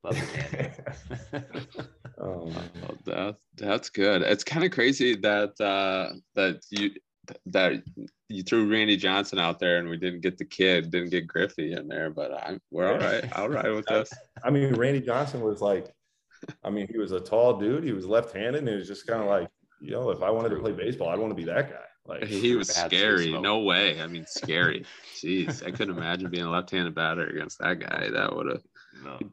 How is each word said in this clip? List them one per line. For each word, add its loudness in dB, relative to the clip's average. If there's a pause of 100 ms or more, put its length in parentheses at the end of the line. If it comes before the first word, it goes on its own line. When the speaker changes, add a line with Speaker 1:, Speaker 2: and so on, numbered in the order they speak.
Speaker 1:
Love -2
the -4 (100)
janitor. -8 (380)
<laughs> -20 (380)
Speaker 2:
Oh, -8
man. -8 (180)
Speaker 3:
Oh, -10 (100)
that, -4 (220)
that's -2
good. 4
It's 4
kinda 2
crazy 4
that, 2
uh, 0 (220)
that 2
you, 0 (560)
that 2 (480)
you -6
threw 4
Randy 6
Johnson 0
out 0
there 4
and -4
we -4
didn't -4
get 0
the -6
kid, 2
didn't 0
get 0
Griffey -2
in -6
there, -4
but -6
I'm, -8 (100)
we're 0
all 0
right. 0
I'll -2
ride 0
with -2
Speaker 2:
<laughs> -2
I, 4
Speaker 3:
this. -4 (300)
Speaker 2:
I 2
mean, 4
Randy 2
Johnson -2
was 0
like, 2 (760)
I -4
mean, -2
he -6
was -2
a 0
tall 4
dude. 0
He -2
was -6
left-handed, 0
and -2
it 0
was -6
just -12
kinda 0
like, 2 (320)
you -10
know, 0
if -2
I 2
wanted 2
to 0
Speaker 1:
True. -6
Speaker 2:
play 0
baseball, -2
I'd 0
wanna -2
be -6
that -2
guy. -14 (200)
Like, -6
Speaker 3:
He 4
was 0
Speaker 1:
Absolute 0 (280)
Speaker 3:
scary. 4
Speaker 1:
smoke. 0
Speaker 3:
No 2
way. 4
I -6
mean, -8
scary. 0 (160)
Speaker 1:
<laughs> -18
Speaker 3:
Jeez, -2
I -6
couldn't -4
imagine -4
being -4
a -2
left-handed -2
batter 0
against -8
that 0
guy. -4
That 0
would've, -4 (420)
Speaker 1:
No. -14 (140)